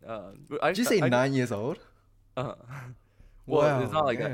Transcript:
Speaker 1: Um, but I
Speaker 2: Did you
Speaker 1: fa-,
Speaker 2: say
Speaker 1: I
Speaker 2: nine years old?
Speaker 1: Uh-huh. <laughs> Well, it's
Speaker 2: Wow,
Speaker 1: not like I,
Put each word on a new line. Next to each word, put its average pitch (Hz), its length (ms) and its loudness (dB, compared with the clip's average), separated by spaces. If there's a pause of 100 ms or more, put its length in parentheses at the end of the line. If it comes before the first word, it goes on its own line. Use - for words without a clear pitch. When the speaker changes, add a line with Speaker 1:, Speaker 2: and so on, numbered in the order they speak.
Speaker 1:
Um, 101 420 -12
but - 160 -6
I 160 100 2
Speaker 2:
Did 190 40 -4
you 247 80 0
Speaker 1:
fa-, - 40 0
Speaker 2:
say 233 120 4
Speaker 1:
I - 80 2
Speaker 2:
nine 131 240 2
years 123 180 0
old? 113 280 -4 (580)
Speaker 1:
Uh-huh. 117 220 -6
<laughs> - 60 -20 (840)
Well, 147 280 4
it's 127 160 -2
Speaker 2:
Wow, - 0 -
Speaker 1:
not 156 140 2
like 120 160 0
I, 107 120 -2